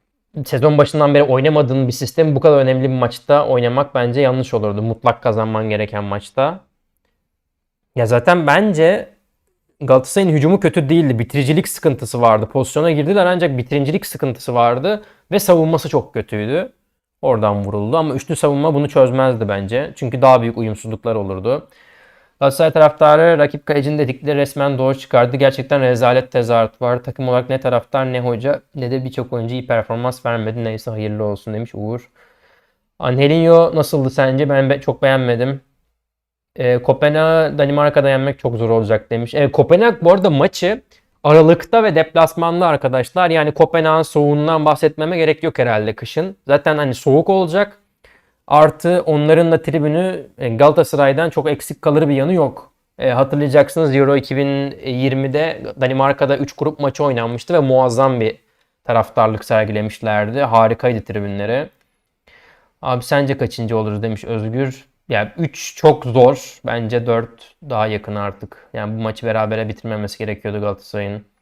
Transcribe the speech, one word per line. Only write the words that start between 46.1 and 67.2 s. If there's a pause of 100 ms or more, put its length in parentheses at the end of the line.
Zaten
hani
soğuk
olacak. (680)
Artı
onların
da
tribünü, (100)
e,
Galatasaray'dan
çok
eksik
kalır
bir
yanı
yok. (260)
E,
hatırlayacaksınız
Euro
iki
bin (140)
yirmide (180)
Danimarka'da
üç
grup
maçı
oynanmıştı
ve
muazzam
bir (480)
taraftarlık
sergilemişlerdi.
Harikaydı
tribünleri. (1120)
"Abi
sence
kaçıncı
oluruz?"
demiş
Özgür. (240)
Ya
üç
çok
zor.
Bence
dört (140)